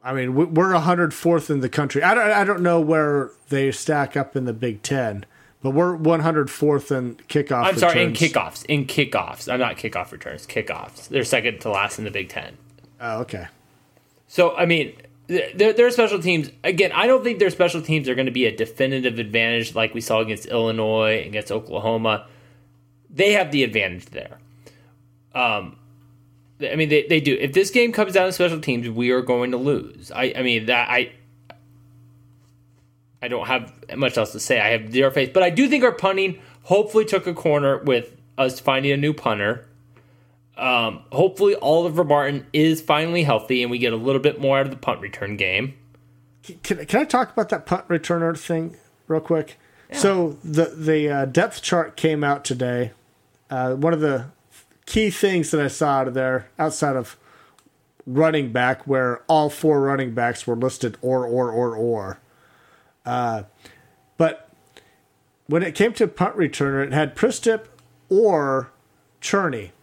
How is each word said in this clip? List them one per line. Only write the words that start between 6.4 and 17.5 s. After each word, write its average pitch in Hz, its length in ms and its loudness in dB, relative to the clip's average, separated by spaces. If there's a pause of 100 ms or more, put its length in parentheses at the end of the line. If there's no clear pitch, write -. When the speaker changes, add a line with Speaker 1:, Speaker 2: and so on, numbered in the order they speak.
Speaker 1:
fourth 147 400 0
in 127 260 -4 (120)
kickoff 143 380 0
Speaker 2:
I'm 190 120 2
sorry, 170 260 4
in 170 80 0
Speaker 1:
returns. 156 200 0
Speaker 2:
kickoffs. - 340 -4
In 143 200 0
kickoffs. 127 680 -4
I'm 127 80 -2
not 117 160 -2
kickoff 92 360 -8
returns, 78 360 -14
kickoffs. - 600 -8
They're 131 160 -2
second 113 360 -2
to 113 80 -6
last 101 300 -2
in 110 60 -8
the 101 60 -8
Big 98 180 -8
Ten. - 280 -14 (440)
Speaker 1:
Oh, 113 200 -8
okay. 90 260 -10 (800)
Speaker 2:
So, 170 280 2
I 175 100 0
mean, 165 280 0 (340)
th-, 175 280 -4
their, 214 180 4
their 240 180 4
special 220 280 2
teams, 160 300 0 (140)
again, 180 300 2
I 185 140 2
don't 262 160 4
think 226 160 -2
their 190 100 4
special 170 320 0